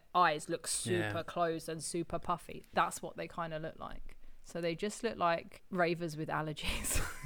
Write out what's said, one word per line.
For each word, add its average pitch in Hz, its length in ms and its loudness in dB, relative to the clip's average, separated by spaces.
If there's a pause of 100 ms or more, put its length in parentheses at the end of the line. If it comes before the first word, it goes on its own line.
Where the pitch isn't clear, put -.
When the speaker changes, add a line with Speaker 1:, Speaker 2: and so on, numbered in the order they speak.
(160)
Speaker 1:
eyes 160 340 6
look 170 180 -2 (160)
Speaker 2:
Yeah. 180 280 4
Speaker 1:
super 165 120 0
closed 165 460 0
and 160 140 -4
super 170 360 -2
puffy? - 540 -4
That's 175 280 4
what 170 160 -6
they 165 100 -4
kinda 165 320 -4
look 160 200 -6
like. - 360 -6 (300)
So - 160 -4
they 170 140 2
just 208 280 -2
look 226 140 0
like - 520 2
ravers 170 480 2
with 156 120 -2
allergies. - 680 0 (260)